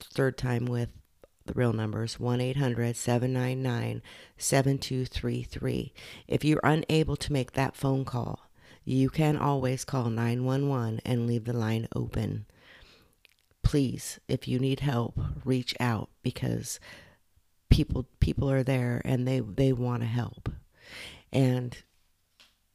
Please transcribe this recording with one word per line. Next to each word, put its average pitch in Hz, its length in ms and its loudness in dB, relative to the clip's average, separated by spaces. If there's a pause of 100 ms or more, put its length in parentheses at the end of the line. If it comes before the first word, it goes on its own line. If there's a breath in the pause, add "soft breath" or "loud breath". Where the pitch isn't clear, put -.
third 131 360 -2
time 120 280 -2
with 120 240 -2 (560)
the - 80 -8
real 123 180 2
numbers, 110 480 -4
one 123 220 0
eight 127 160 -2
hundred 120 400 0
seven 123 340 0
nine 127 320 -2
nine 113 380 -2 (360 loud breath)
seven 139 400 2
two 127 280 -4
three 123 360 -4
three. 127 520 -6 (340 loud breath)
If - 160 0
you're 151 200 4
unable 151 520 4
to - 180 -4
make 131 200 -2
that 135 240 0
phone 135 260 0
call, - 460 -6 (340 loud breath)
you 131 260 2
can 151 280 2
always 131 480 0
call 123 240 0
nine 117 340 0
one 135 240 2
one 113 380 0
and 120 200 0
leave 117 200 0
the 117 80 -4
line 113 420 0
open. 110 500 -4 (1160 loud breath)
Please, - 640 0
if 127 220 -4
you 123 100 0
need 135 220 0
help, 120 360 0 (280)
reach 127 340 0
out 120 300 0 (120)
because 117 600 -4 (880 loud breath)
people, - 360 6 (140)
people - 320 2
are 135 120 4
there 123 420 0
and 127 200 2
they, 131 140 2
they 127 320 2
wanna 120 340 0
help. 113 440 -4 (840 loud breath)
And 127 440 2 (1000)